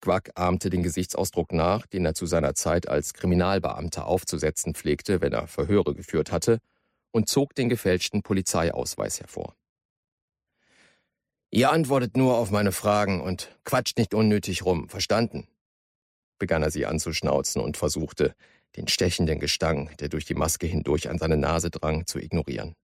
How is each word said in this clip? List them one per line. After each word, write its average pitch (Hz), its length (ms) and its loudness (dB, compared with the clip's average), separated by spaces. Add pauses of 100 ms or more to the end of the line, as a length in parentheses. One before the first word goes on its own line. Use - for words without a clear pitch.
Quack 90 340 -2
ahmte 90 340 0
den 90 140 0
Gesichtsausdruck 87 680 -2
nach, 90 340 2
den 92 180 -2
er 80 100 2
zu 90 120 -4
seiner 78 280 2
Zeit - 340 0
als 73 260 -2
Kriminalbeamter 90 920 0
aufzusetzen 78 680 -2
pflegte, 80 480 -2
wenn - 100 0
er 55 140 -2
Verhöre 78 480 0
geführt - 360 -4
hatte, 113 280 2 (520)
und 110 180 0
zog 139 260 0
den 117 160 0
gefälschten 98 520 0
Polizeiausweis 82 1000 -2
hervor. - 360 -12 (1900)
„Ihr 131 200 4
antwortet 135 480 2
nur 127 180 6
auf 113 140 2
meine 104 220 2
Fragen 101 500 2
und 90 420 -6
quatscht - 320 0
nicht 117 160 2
unnötig 104 540 2
rum, 87 240 0
verstanden?“, 104 580 0 (880)
begann 85 240 0
er 78 80 2
sie 71 140 -2
anzuschnauzen 73 800 -2
und 60 160 -4
versuchte, - 560 -2 (420)
den 95 120 -6
stechenden 85 500 2
Gestank, 76 600 -2
der 73 100 -6
durch 76 160 -4
die - 100 -6
Maske 78 320 -2
hindurch 78 420 0
an 82 100 -4
seine 80 180 2
Nase 82 340 0
drang, 78 360 -4
zu - 120 -6
ignorieren. 73 640 -4